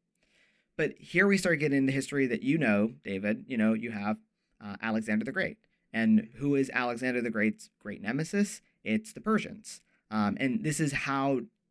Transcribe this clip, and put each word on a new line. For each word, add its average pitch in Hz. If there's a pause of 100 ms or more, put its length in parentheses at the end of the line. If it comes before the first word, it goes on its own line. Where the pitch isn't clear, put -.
(760)
But 156
here 185
we 196
start 170
getting 139
into 135
history 135
that -
you 147
know, 107 (100)
David. 101
You 127
know, 110
you 113
have, 107 (460)
uh, 101
Alexander 110
the -
Great. - (340)
And 110
who 143
is 135
Alexander 123
the 117
Great's 107
great -
nemesis? 160 (220)
It's 214
the -
Persians. - (300)
Um, 104
and 127
this 151
is 151
how 139 (300)